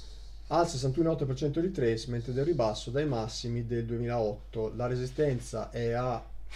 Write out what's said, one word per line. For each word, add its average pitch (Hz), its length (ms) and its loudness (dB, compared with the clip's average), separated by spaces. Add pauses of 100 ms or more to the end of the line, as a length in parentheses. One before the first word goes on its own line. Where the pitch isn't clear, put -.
(480)
al 165 200 6
sessantuno 139 420 2
e - 20 4
otto 147 140 2
per 131 100 0
cento 151 240 2
retracement 120 680 0
del 131 140 0
ribasso 123 460 2
dai 143 160 0
massimi 117 600 -2
del 117 200 0
duemilaotto. 113 880 -2
La 120 120 -2
resistenza 127 840 0
è 117 220 0
a 120 400 -2 (240)